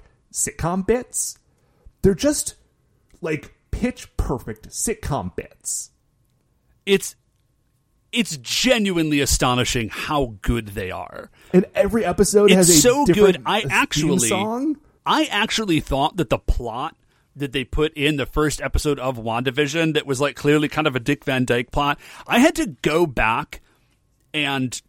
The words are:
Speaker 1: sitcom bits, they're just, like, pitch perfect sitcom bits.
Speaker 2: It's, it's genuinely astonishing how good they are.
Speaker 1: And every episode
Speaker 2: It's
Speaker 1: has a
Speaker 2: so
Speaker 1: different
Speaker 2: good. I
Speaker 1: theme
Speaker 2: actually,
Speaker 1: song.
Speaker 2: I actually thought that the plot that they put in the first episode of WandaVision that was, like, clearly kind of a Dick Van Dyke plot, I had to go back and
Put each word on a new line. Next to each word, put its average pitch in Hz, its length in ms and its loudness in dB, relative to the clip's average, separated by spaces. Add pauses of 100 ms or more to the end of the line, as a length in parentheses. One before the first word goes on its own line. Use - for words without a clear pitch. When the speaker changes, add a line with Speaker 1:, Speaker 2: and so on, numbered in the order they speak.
(320)
Speaker 1:
sitcom - 540 -4
bits, - 520 -2 (600)
they're 196 140 4
just, - 400 -2 (680)
like, 160 340 -8 (160)
pitch - 460 -6
perfect - 540 -8
sitcom 135 680 -6
bits. - 540 -12 (960)
Speaker 2:
It's, 196 300 0 (960)
it's 190 260 -2
genuinely 170 840 0
astonishing 123 680 0
how 139 500 -4
good 117 280 -2
they 98 220 -8
are. - 400 -12 (220)
Speaker 1:
And 185 220 4
every 202 280 2
episode 202 440 2
Speaker 2:
It's 196 100 8
Speaker 1:
has 180 140 6
a 165 100 6
Speaker 2:
so 262 240 4
Speaker 1:
different 196 320 6
Speaker 2:
good. 131 80 -12
I 196 160 -2
Speaker 1:
theme 151 100 -4
Speaker 2:
actually, 190 580 0
Speaker 1:
song. 226 500 -2 (260)
Speaker 2:
I 262 200 2
actually 208 560 0
thought 143 360 -2
that 160 140 -4
the 117 80 -6
plot 123 580 -4 (420)
that 135 140 -8
they 135 120 -4
put 151 280 -2
in 147 240 0
the 131 80 -2
first 151 380 -2
episode 143 360 -2
of 127 200 -4
WandaVision 135 720 -2
that 143 140 -2
was, 135 160 -2
like, 139 140 -2
clearly 147 320 2
kind 156 180 0
of 131 100 0
a 123 40 -2
Dick 143 240 -2
Van 131 200 0
Dyke 120 260 0
plot, 143 280 0 (280)
I 185 120 2
had 320 180 6
to 311 120 -2 (120)
go 170 260 2
back 123 540 -2 (720)
and 139 560 -2